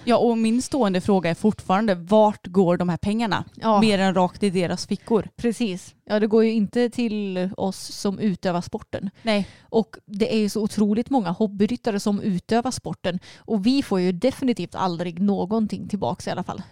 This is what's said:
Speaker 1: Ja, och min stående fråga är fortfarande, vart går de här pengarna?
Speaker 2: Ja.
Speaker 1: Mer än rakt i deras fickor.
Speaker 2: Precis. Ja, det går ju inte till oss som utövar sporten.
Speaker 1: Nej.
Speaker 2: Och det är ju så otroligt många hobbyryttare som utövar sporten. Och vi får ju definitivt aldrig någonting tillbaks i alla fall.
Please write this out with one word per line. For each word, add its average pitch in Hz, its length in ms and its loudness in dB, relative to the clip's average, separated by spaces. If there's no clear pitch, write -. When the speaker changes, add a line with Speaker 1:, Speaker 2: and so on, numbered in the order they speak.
Speaker 1:
Ja, 233 140 4
och 226 200 2
min 226 240 2
stående 202 400 0
fråga 185 280 2
är 165 60 0
fortfarande, 208 600 0
vart 208 520 2
går 175 300 4
de 180 120 0
här 165 80 0
pengarna? 214 460 -2
Speaker 2:
Ja. 214 260 4
Speaker 1:
Mer 214 180 4
än 190 140 2
rakt 180 300 0
i 208 60 2
deras 180 380 -2
fickor. 208 480 -2
Speaker 2:
Precis. 214 600 -4
Ja, 214 140 0
det 214 80 2
går 220 160 4
ju 226 80 4
inte 233 380 0
till 202 680 -2
oss 190 200 -4
som - 320 -4
utövar 180 420 0
sporten. - 480 -10
Speaker 1:
Nej. 208 260 0
Speaker 2:
Och - 260 -2
det 208 300 -2
är - 40 2
ju 208 100 0
så 208 120 -4
otroligt 214 480 0
många 214 220 0
hobbyryttare 202 680 -2
som 202 220 0
utövar 226 500 -2
sporten. 175 480 -6
Och 202 280 -4
vi 269 180 4
får 190 160 0
ju 180 120 2
definitivt 233 640 -2
aldrig 175 460 -4
någonting 202 680 0
tillbaks - 400 -4
i 190 40 -2
alla 180 120 -4
fall. - 180 -10